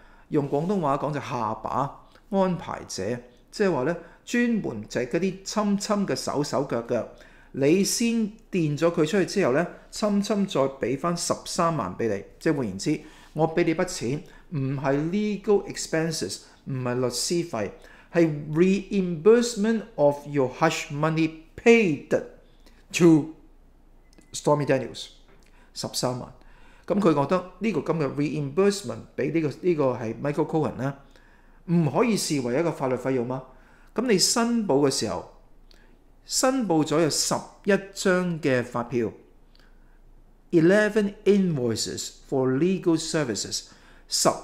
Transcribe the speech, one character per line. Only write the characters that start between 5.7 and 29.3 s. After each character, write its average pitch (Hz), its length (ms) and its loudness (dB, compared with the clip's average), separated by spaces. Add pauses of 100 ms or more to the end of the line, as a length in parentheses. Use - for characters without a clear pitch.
侵 202 280 0
嘅 151 80 -2
手 139 300 -2
手 139 200 -2
腳 120 180 -4
腳。 113 260 -2 (440)
你 151 300 4
先 233 320 0 (360)
墊 151 280 0
咗 165 120 2
佢 170 60 -6
出 156 100 2
去 185 180 0
之 180 220 0
後 123 60 2
呢， 160 140 2 (240)
侵 202 300 0
侵 202 260 0
再 156 140 -2
畀 135 380 0
返 175 180 -2
十 - 160 -4 (140)
三 165 280 0
萬 95 220 -4
畀 113 180 0
你。 98 80 -6 (160)
即 160 120 0
係 156 60 2
換 131 100 -2
言 95 120 -8
之， 151 220 -2 (320)
我 156 220 0
畀 175 100 2
你 165 100 2
筆 180 120 0
錢， 147 360 -4 (280)
唔 160 80 -6 (180)
係 139 200 0 (140)
legal 208 600 0
expenses， 160 720 -4 (220)
唔 135 100 -6
係 123 200 -4
律 127 120 0
師 170 420 -2
費， 107 220 -4 (420)
係 156 400 2
reimbursement 196 1300 2 (120)
of 143 320 2
your 143 240 0 (100)
hush 160 320 2
money 160 380 0 (260)
paid 220 540 4 (800)
to 160 420 6 (1000)
Stormy 147 320 0
Daniels， 131 420 -2 (640)
十 - 220 -10
三 127 240 -2
萬。 - 120 -12 (560)
噉 - 140 0
佢 170 140 6
覺 143 120 2
得 180 320 0
呢 214 140 -2
個 156 80 0
噉 165 180 -2
嘅 135 160 -2
reimbursement 143 880 -2 (160)
畀 143 160 -2